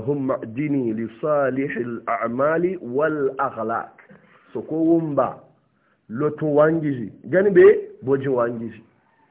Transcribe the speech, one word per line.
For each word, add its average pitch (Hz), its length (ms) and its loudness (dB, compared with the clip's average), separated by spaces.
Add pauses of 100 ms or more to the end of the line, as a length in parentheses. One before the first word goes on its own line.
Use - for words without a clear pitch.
humma 135 400 -2
dini 127 480 -2
li 110 160 -6 (140)
salihil 135 840 -2
a'mali 139 760 0
wal 139 560 -2
akhlaq. 113 580 -4 (560)
So 117 80 -8
ko 127 140 -8
wumba 160 680 0 (720)
lotu 151 460 -2
wangi 151 360 4
ji. 117 200 -8 (120)
Gani 185 260 2
be 180 140 8 (400)
boji 135 240 0
wangi 120 400 -2
ji. 104 140 -20 (480)